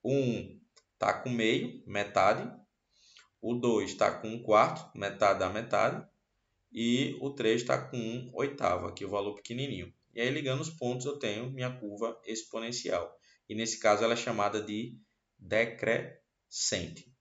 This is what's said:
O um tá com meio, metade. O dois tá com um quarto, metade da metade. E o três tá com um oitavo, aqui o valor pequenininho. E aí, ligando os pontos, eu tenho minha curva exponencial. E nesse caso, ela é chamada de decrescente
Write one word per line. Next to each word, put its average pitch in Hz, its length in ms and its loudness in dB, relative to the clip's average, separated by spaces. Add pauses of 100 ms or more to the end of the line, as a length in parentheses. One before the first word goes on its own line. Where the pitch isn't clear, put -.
O 127 100 0
um 117 480 0 (380)
tá 104 160 2
com - 160 -6
meio, 120 560 0
metade. 101 640 2 (880)
O 117 140 -2
dois 110 400 2
tá 101 160 4
com - 180 -8
um 113 140 -8
quarto, 110 540 4
metade 98 420 2
da 92 120 0
metade. 117 560 0 (640)
E 117 500 0
o 139 100 -4
três 113 320 2
tá 131 160 2
com - 180 -8
um 120 380 -6
oitavo, 90 520 0
aqui 95 180 -8
o 92 60 -8
valor 101 240 -2
pequenininho. 120 580 -8 (220)
E 113 60 -8
aí, 123 100 0
ligando 135 300 -2
os - 100 -6
pontos, 123 360 -4
eu 143 120 -6
tenho 113 320 -4
minha 127 200 -4
curva 110 540 -6
exponencial. 110 920 -4 (340)
E 107 60 -8
nesse 110 240 -2
caso, 107 260 6
ela 117 100 4
é - 20 2
chamada 107 460 0
de 107 340 -6 (420)
decrescente - 1800 -2